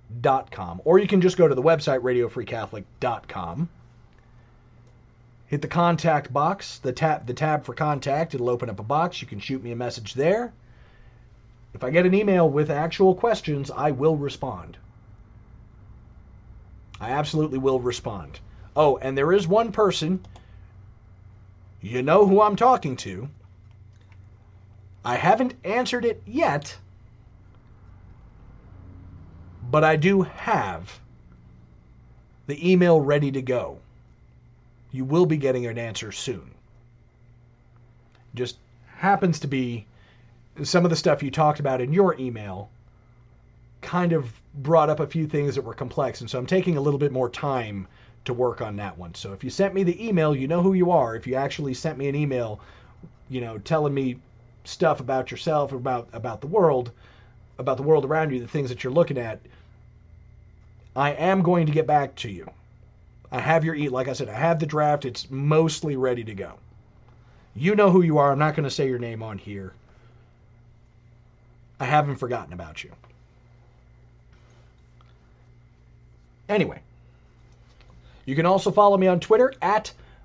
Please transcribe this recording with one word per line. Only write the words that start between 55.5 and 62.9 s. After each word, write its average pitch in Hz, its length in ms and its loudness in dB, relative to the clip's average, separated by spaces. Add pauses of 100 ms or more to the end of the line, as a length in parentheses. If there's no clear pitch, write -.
about, 127 400 -4
about 113 300 -10
the 143 40 -12
world, 151 440 2 (680)
about 131 200 -2
the 135 40 -8
world 147 220 4
around 156 280 0
you, 127 80 -4
the 117 80 -12
things 143 200 -4
that 123 160 -10
you're 127 80 -4
looking 147 240 2
at, 113 240 -8 (1500)
I 143 180 0
am 185 300 0
going 170 240 4
to 151 60 0
get 151 140 2
back 143 300 0
to 123 140 -12
you. 85 200 -14 (840)